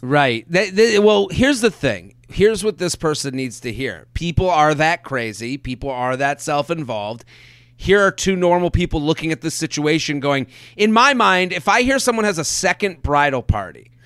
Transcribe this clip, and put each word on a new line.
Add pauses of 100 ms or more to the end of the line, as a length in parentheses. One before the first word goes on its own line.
Right.
They,
they,
well,
here's
the
thing. (140)
Here's
what
this
person
needs
to
hear.
People
are
that
crazy.
People
are
that
self-involved. (520)
Here
are
two
normal
people
looking
at
this
situation
going, (280)
in
my
mind,
if
I
hear
someone
has
a
second
bridal
party, (140)